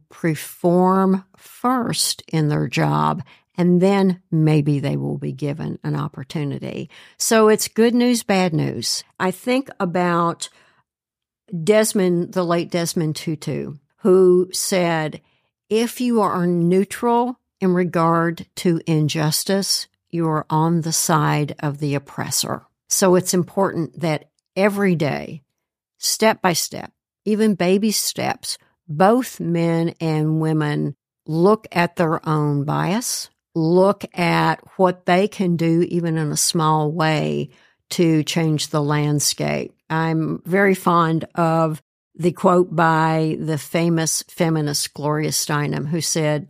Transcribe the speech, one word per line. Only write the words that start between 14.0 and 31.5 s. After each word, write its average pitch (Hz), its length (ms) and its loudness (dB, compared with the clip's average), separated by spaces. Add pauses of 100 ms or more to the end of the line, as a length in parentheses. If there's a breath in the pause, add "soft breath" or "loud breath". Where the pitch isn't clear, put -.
who 185 520 4
said, 165 680 -2 (460)
if 226 320 -2
you 240 200 0
are 180 260 0
neutral 202 920 0 (220)
in 185 140 2
regard 170 720 0 (100)
to 165 300 0
injustice, 156 1000 0 (240)
you 165 180 -2
are 156 200 -2
on 160 340 2
the 165 100 -6
side 151 680 0
of 143 180 -4
the 147 160 -2
oppressor. - 680 -6 (260)
So 185 260 4
it's 180 200 2
important 180 680 -2
that 156 300 -4 (240)
every 196 400 2
day, 147 480 -4 (560)
step - 420 2
by 180 120 2
step, - 400 -6 (320)
even 214 300 2
baby 196 360 2
steps, - 680 -6 (280)
both 196 540 2
men 165 600 0
and 156 400 0
women 151 540 -2 (320)
look 175 460 2